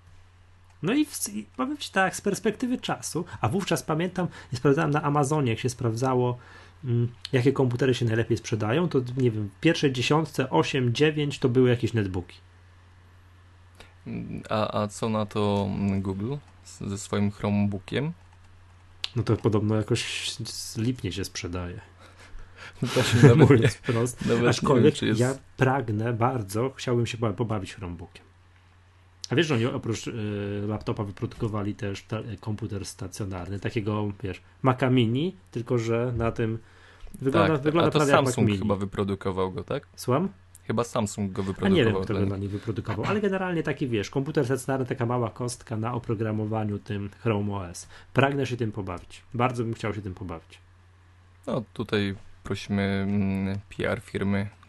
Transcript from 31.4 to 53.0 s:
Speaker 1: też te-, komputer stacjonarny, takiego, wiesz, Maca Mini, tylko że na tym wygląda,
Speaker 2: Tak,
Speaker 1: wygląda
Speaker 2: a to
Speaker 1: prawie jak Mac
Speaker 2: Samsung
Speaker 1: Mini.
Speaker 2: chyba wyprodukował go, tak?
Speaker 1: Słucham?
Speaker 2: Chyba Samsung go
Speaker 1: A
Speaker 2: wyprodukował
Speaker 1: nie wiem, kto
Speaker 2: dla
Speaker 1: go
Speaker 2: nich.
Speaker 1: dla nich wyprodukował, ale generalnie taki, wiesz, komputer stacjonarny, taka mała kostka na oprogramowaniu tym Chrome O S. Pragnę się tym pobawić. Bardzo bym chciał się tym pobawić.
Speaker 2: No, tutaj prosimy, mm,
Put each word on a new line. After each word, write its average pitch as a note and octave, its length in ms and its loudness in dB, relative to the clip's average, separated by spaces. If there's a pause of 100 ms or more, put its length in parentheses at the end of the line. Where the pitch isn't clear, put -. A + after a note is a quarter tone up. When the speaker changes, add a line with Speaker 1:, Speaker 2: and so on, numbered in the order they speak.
Speaker 1:
też G2 280 -6
te-, A2+ 200 -6 (160)
komputer G#2 460 -6
stacjonarny, F#2+ 720 -8
takiego, G#2 520 -2 (120)
wiesz, F#2 180 -8 (200)
Maca C3 280 2
Mini, B2+ 460 2 (160)
tylko B2 260 -2
że A#2 400 -2
na A2+ 140 0
tym A2+ 280 -2 (640)
wygląda, C#3 320 4
Speaker 2:
Tak, C3+ 100 0
Speaker 1:
wygląda D#3 240 4
Speaker 2:
a - 40 2
to D3+ 80 4
Speaker 1:
prawie C#3+ 120 4
jak E3 100 8
Mac B2+ 60 2
Speaker 2:
Samsung A#2 200 2
Speaker 1:
Mini. G2+ 120 2
Speaker 2:
chyba G2+ 160 0
wyprodukował F#2+ 760 -2
go, - 120 -6
tak? - 320 -6
Speaker 1:
Słucham? D#3 340 0 (380)
Speaker 2:
Chyba A#2 160 0
Samsung G#2 480 -2
go G2+ 100 -4
Speaker 1:
A G2 40 -4
Speaker 2:
wyprodukował F3+ 320 2
Speaker 1:
nie B2+ 160 6
wiem, F#2+ 100 -2
kto - 20 -6
Speaker 2:
dla G#2+ 80 -2
Speaker 1:
go G2 60 0
Speaker 2:
nich. G2 100 2
Speaker 1:
dla G2 80 -2
nich G2 120 -4
wyprodukował, G2+ 560 -4
ale G#3 160 0
generalnie F#3 420 0
taki, D3 240 -2
wiesz, G#2+ 220 -2
komputer C#3+ 360 0
stacjonarny, C3 400 -2
taka B2 200 -2
mała A#2 240 0
kostka - 480 -6
na A2+ 160 -2
oprogramowaniu G#2+ 840 -2
tym G2+ 300 -6 (100)
Chrome G#2 340 0
O F#2+ 140 -6
S. - 200 -14 (260)
Pragnę C#3 320 2
się A#2+ 120 -4
tym A2 140 -2
pobawić. F#2 500 -8 (120)
Bardzo A#2+ 300 2
bym A2+ 100 -4
chciał G#2+ 200 -4
się G#2 80 -8
tym G2 120 -8
pobawić. E2+ 460 -12 (880)
Speaker 2:
No, A#2+ 160 -2 (100)
tutaj G2+ 420 0 (280)
prosimy, G2 380 -2
mm, G2 760 0 (180)